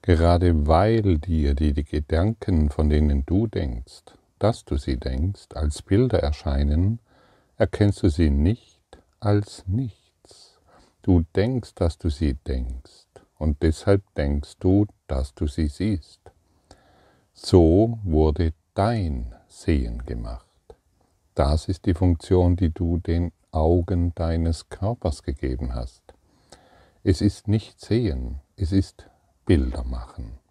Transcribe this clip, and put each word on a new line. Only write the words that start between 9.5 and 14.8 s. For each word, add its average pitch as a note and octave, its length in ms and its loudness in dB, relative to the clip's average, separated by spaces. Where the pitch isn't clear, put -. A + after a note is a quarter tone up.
nichts. - 920 -10
Du E2+ 240 4
denkst, A#2 400 -2
dass E2+ 220 -2
du F2 140 -4
sie C#2+ 240 -2
denkst, B1+ 720 -10
und D2+ 240 -2
deshalb G2 400 2
denkst C#2+ 440 -4
du, F#2+ 260 2